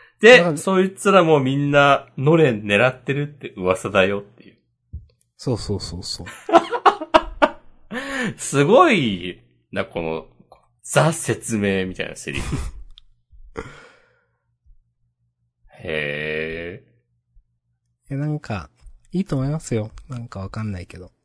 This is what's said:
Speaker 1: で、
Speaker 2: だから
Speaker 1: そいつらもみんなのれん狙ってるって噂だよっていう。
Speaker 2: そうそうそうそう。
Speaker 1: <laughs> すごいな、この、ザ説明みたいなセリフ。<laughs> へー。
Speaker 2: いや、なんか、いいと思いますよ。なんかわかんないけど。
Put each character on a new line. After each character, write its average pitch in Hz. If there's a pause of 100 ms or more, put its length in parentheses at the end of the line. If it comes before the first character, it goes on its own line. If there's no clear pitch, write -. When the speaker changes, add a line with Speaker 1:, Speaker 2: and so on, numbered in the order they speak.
(200)
Speaker 1:
で、 240
Speaker 2:
だ 175
か 175
ら 147
Speaker 1:
そ 190
い 190
つ -
ら 190
も 156
み 135
ん 143
な 143
の 147
れ 151
ん 104
狙 104
っ -
て 139
る 147
っ -
て -
噂 92
だ 98
よ 101
っ 101
て -
い -
う。 - (800)
Speaker 2:
そ 127
う 104
そ 101
う 90
そ -
う 92
そ -
う。 - (2000)
Speaker 1:
<laughs> -
す -
ご 277
い 95 (300)
な、 95
こ -
の、 80 (560)
ザ 151
説 -
明 98
み 92
た -
い 78
な -
セ -
リ 69
フ。 - (1000)
<laughs> - (2250)
へ 78 (1300)
ー。 -
Speaker 2:
い -
や、 135
な 147
ん 151
か、 90 (440)
い 175
い 190
と 151
思 135
い 170
ま 160
す -
よ。 110 (160)
な 123
ん 117
か 98
わ 95
か 110
ん 104
な 92
い 87
け -
ど。 90 (120)